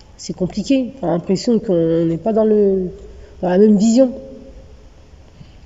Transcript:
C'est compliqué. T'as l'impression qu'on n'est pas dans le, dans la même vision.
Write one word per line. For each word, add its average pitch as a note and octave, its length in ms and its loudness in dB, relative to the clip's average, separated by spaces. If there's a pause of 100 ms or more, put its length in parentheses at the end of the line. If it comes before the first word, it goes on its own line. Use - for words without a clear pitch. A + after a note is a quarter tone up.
(160)
C'est - 180 -12
compliqué. A3 560 -2 (100)
T'as F3 60 -6
l'impression F#3+ 540 0
qu'on E3+ 460 0
n'est E3 100 -2
pas G#3+ 160 -4
dans G#3+ 120 0
le, G3 460 2 (500)
dans F3+ 80 -4
la F3+ 100 2
même G#3+ 180 6
vision. A3+ 340 4 (1600)